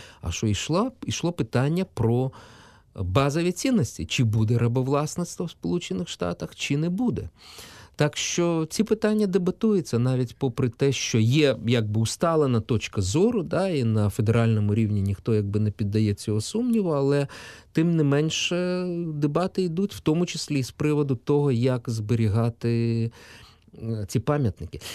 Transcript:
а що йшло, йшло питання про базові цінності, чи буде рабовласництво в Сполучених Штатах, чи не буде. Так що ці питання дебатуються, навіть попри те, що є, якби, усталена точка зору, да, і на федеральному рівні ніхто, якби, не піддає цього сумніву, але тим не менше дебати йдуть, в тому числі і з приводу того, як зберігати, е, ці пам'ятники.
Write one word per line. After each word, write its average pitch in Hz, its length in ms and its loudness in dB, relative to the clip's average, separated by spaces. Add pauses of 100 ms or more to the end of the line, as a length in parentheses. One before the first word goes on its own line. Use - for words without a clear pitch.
(220)
а 85 100 -6
що - 160 -2
йшло, 170 440 0 (140)
йшло - 260 -4
питання 156 640 0
про 120 380 0 (640)
базові 139 560 0
цінності, 214 540 -2
чи - 180 0
буде 110 340 2
рабовласництво 139 880 -2
в 165 60 -8
Сполучених 175 580 -4
Штатах, - 460 -6
чи - 220 -2
не 160 120 0
буде. 180 400 -2 (680)
Так 147 220 0
що 165 520 0
ці - 140 0
питання 214 440 2
дебатуються, 185 720 0
навіть 127 360 0
попри 131 340 -2
те, 139 220 0
що - 280 0
є, 131 380 4 (100)
якби, 110 340 2
усталена 139 600 2
точка - 400 -2
зору, 175 420 2
да, 185 260 0
і 143 140 0
на 107 260 2
федеральному 110 680 2
рівні 104 260 2
ніхто, 101 340 -2
якби, 101 240 0
не 104 120 0
піддає 104 420 0
цього 104 280 -2
сумніву, 226 480 0
але 143 380 2 (440)
тим 165 240 2
не 156 80 4
менше 175 840 0 (220)
дебати 156 560 -2
йдуть, 180 300 -2
в - 60 -12
тому 165 260 2
числі 147 340 -4
і 127 40 -2
з - 80 -8
приводу 147 440 0
того, 143 360 0
як 123 380 2
зберігати, 113 1200 0 (720)
е, 110 240 -6
ці - 120 0
пам'ятники. 131 600 -2 (140)